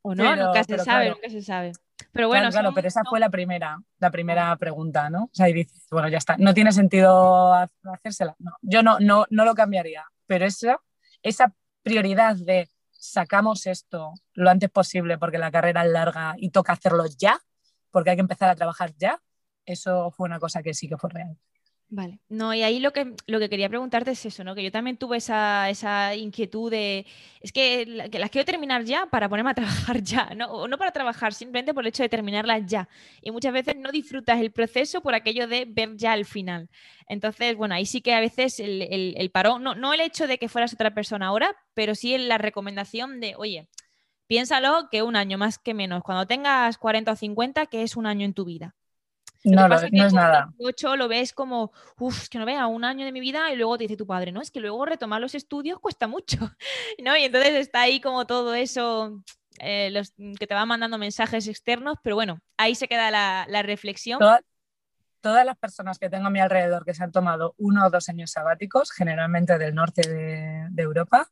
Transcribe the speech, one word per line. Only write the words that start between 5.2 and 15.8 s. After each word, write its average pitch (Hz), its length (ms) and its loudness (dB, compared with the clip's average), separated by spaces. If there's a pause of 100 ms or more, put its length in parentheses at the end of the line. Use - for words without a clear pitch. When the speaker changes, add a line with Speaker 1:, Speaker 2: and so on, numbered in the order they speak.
Speaker 2:
O - 80 -18
sea, 180 160 6
y 165 40 2
dices, - 360 -6
"Bueno, 160 200 0
ya 160 100 -2
está, - 180 0
no 196 160 8
tiene 214 180 6
sentido 185 840 8
ha-, 180 160 4 (240)
hacérsela". 190 460 -8
No, 175 120 -12 (100)
yo 226 220 4
no, 220 160 6
no, 208 320 6
no 214 140 4
lo 226 100 4
cambiaría, 175 500 0 (220)
pero 185 180 2
esa, 226 340 0 (440)
esa 233 320 4 (260)
prioridad 214 540 2
de 180 340 0 (220)
sacamos 202 720 -2
esto 165 480 -8 (200)
lo 185 160 6
antes 190 200 6
posible 175 480 0
porque 165 220 -4
la 165 120 -2
carrera 170 340 2